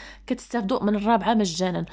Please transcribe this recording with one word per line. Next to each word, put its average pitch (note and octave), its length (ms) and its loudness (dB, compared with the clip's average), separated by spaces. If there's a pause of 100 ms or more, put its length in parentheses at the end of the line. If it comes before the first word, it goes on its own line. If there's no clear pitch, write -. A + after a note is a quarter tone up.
(260)
كتستافدوا A#3+ 580 -2
من G#3 120 2
الرابعه G#3 380 2
مجانا. F3+ 580 0